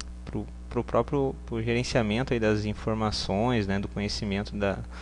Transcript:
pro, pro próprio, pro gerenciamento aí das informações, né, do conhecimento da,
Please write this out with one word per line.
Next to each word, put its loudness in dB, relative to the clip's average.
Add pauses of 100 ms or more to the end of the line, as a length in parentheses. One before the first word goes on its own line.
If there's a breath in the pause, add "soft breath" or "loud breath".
(240)
pro, -6 (240)
pro 0
próprio, 2
pro -4
gerenciamento 2
aí 2
das 4
informações, 0
né, 0
do -2
conhecimento -2
da, 2 (240 loud breath)